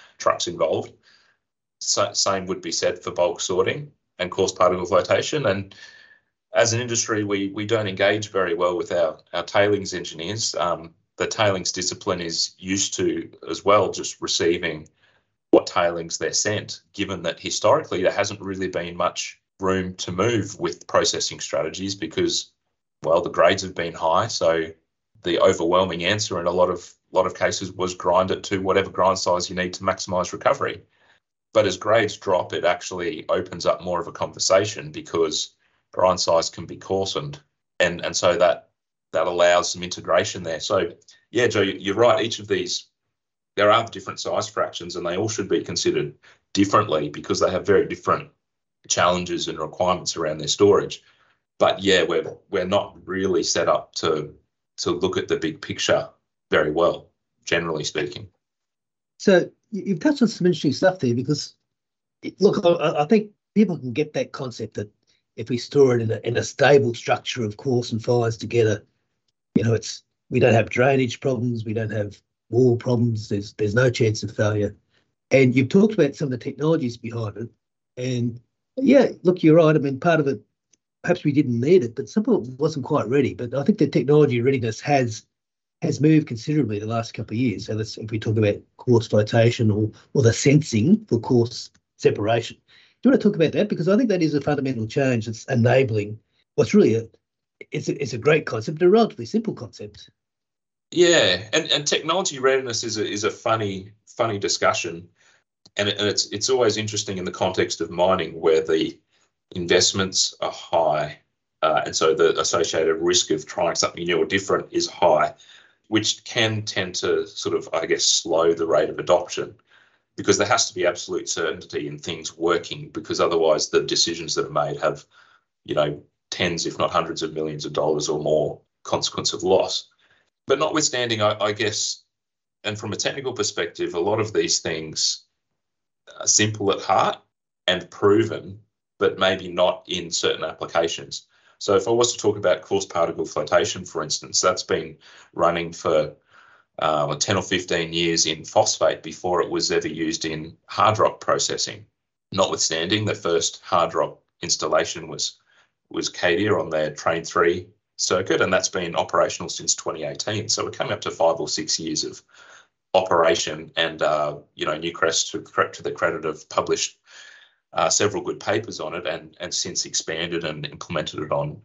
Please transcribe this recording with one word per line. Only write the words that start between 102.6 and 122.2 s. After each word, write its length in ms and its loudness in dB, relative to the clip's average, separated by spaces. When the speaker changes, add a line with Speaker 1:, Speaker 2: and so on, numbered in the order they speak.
Speaker 1:
is 140 -6
a, 120 -2
is 140 -6
a 80 0
funny, 600 -4
funny 320 -4
discussion. 720 -2
And 120 0
it, 100 -2
and 80 0
it's, 200 -2
it's 220 -4
always 280 2
interesting 400 -6
in 80 -6
the 60 -6
context 500 -2
of 100 -6
mining 480 0
where 220 4
the 360 0
investments 840 0
are 120 -4
high, 680 -2
uh, 240 2
and 100 -6
so 180 4
the 260 4
associated 560 0
risk 360 0
of 140 -4
trying 300 -2
something 300 -2
new 120 0
or 80 2
different 460 -2
is 160 -2
high, 460 2
which 340 -2
can 380 -2
tend 340 -6
to 320 -2
sort 280 -6
of, 180 -4
I 140 -2
guess, 180 0
slow 480 2
the 140 -4
rate 220 2
of 100 -10
adoption 540 0
because 220 2
there 100 0
has 220 2
to 60 -14
be 100 0
absolute 420 -4
certainty 600 -6
in 120 -12
things 380 -10